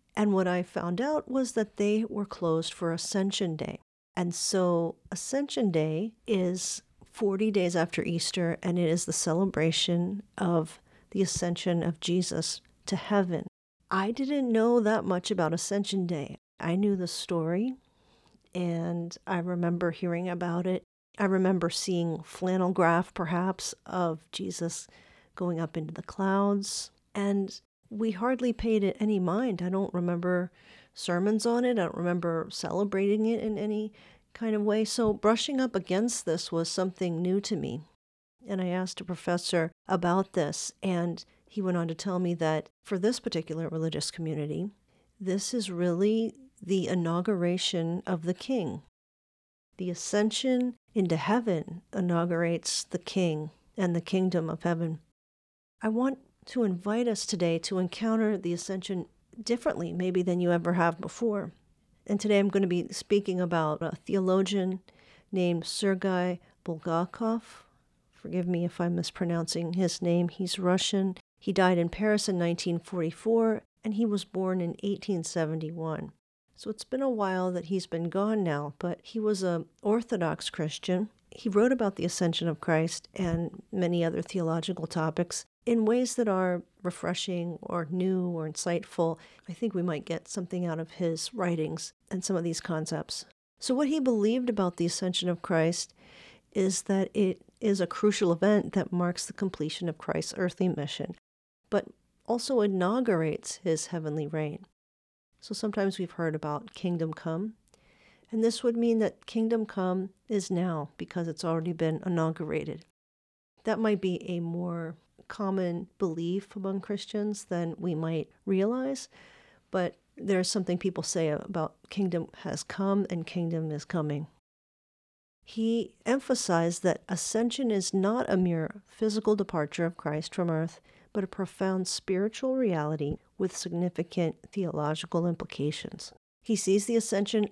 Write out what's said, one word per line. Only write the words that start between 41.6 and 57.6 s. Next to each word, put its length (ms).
went 160
on 100
to 80
tell 240
me 160
that 320
for 140
this 220
particular 480
religious 420
community, 580
this 340
is 180
really 640
the 260
inauguration 1160
of 180
the 100
king. 480
The 120
ascension 840
into 220
heaven 680
inaugurates 920
the 160
king 520
and 180
the 60
kingdom 480
of 140
heaven. 360
I 60
want 320
to 160
invite 440
us 180
today 340
to 200